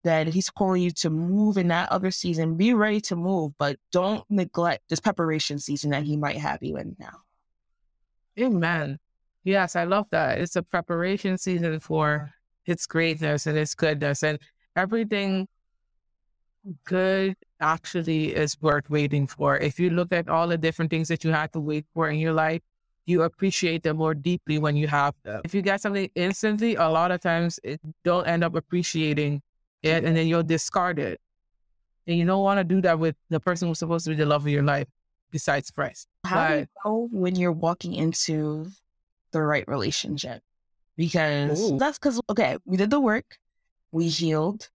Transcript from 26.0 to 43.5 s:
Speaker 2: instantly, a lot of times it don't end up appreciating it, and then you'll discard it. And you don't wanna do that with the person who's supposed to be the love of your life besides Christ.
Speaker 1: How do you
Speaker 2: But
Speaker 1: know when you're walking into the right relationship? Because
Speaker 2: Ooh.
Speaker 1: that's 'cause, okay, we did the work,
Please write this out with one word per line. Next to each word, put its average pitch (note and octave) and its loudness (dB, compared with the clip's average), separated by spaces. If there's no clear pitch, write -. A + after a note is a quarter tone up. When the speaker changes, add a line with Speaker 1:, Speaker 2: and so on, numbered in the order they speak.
Speaker 2:
instantly, G#3+ 0
a E3 2
lot E3 2
of F3+ -2
times E3+ 0
it C#3 -8
don't F3 2
end E3+ 2
up E3 0
appreciating D#3 0
it, D#3+ 2
and E3 4
then E3 2
you'll E3 2
discard E3 0
it. G2 -6
And E3+ 0
you E3+ 4
don't F#3+ 2
wanna G3 2
do F#3 2
that E3+ 4
with D#3+ 0
the D#3+ 0
person F3 0
who's D#3+ -4
supposed E3 -2
to D#3+ -2
be D#3 -2
the D3+ 2
love D3 2
of D3 -2
your C#3+ 2
life C#3+ 0
besides C#3+ -2
Christ. - -6
Speaker 1:
How F3+ 2
do D#3 2
you D3+ 2
Speaker 2:
But G#3 -2
Speaker 1:
know A3+ -2
when F#3 0
you're F3+ 2
walking E3+ -2
into D#3 -2
the D#3+ 0
right D3 0
relationship? C#3 -4
Because D#3 0
Speaker 2:
Ooh. C#3+ 0
Speaker 1:
that's C#4 0
'cause, B3 0
okay, G3+ 0
we F#3 0
did G3 2
the C#4+ 2
work, A#3+ 0